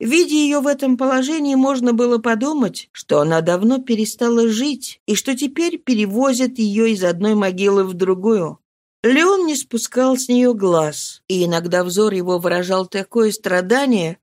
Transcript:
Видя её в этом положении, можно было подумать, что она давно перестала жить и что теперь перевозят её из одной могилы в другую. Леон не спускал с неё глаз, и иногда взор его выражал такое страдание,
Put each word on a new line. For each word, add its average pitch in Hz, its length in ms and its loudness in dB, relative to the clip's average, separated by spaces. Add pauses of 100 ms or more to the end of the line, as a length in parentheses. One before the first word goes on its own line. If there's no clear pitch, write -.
Видя 302 320 2
её 294 260 2
в 262 60 -2
этом 277 300 0
положении, 269 580 0
можно 262 380 2
было 240 260 2
подумать, 233 720 -2
что - 300 0
она 160 200 2
давно 185 380 2
перестала 233 720 0
жить 247 580 -4
и 208 80 0
что 254 220 -2
теперь 311 420 -4
перевозят 247 800 0
её 214 280 0
из 202 180 0
одной 185 320 0
могилы 196 480 2
в 185 100 -6
другую. 185 640 0 (460)
Леон 339 420 4
не 311 80 -2
спускал 254 640 -2
с 254 120 -8
неё 247 260 2
глаз, 170 720 -2
и 185 160 0
иногда 175 400 0
взор 196 300 0
его 180 260 -2
выражал 180 460 -2
такое 214 440 -2
страдание, 190 920 0